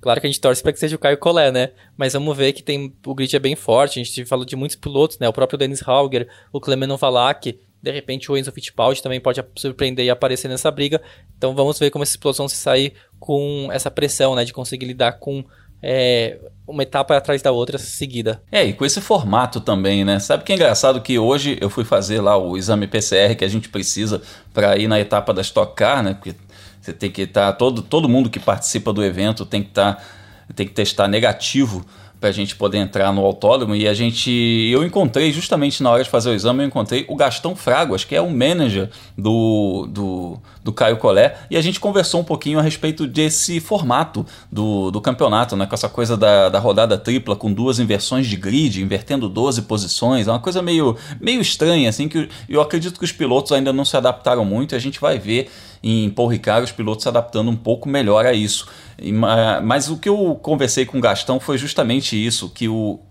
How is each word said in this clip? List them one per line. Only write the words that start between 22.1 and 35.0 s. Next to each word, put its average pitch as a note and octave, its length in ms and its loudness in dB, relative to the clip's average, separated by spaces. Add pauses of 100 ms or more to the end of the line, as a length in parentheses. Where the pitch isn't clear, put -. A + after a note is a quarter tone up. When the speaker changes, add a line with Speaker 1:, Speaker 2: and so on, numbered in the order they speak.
Speaker 2:
lá G2+ 180 4
o F2+ 180 -2
exame G#2 300 0
P G#2 160 -2
C - 140 0
R G2+ 180 6
que A2 100 -4
a F#2+ 40 0
gente G#2+ 200 -4
precisa G#2 540 -4 (320)
pra G2+ 220 4
ir G#2 100 2
na G#2+ 140 4
etapa G#2 340 0
da F#2 80 -4
Stock - 320 0
Car, A#2+ 300 2
né? F#2+ 100 -2
Porque F#2 220 -14 (440)
você - 120 -14
tem G2 180 -6
que F#2+ 160 -6
tá, G2+ 260 2
todo, A#2+ 300 0
todo D#3 260 0
mundo A#2+ 220 4
que G#2+ 100 -8
participa A2 520 -2
do G#2 120 0
evento G2 400 -2
tem G2+ 180 -4
que G2+ 80 -10
tá, G2+ 280 2 (560)
tem G2 120 -4
que - 60 -14
testar G2+ 340 0
negativo G#2+ 800 0 (360)
pra G#2 120 0
gente G2 240 -6
poder G2+ 220 0
entrar G2 340 0
no G2 120 0
autódromo, G#2+ 520 2
e G#2 100 2
a G#2 80 2
gente, A#2 340 -2 (440)
eu C#3 120 4
encontrei D#3+ 460 0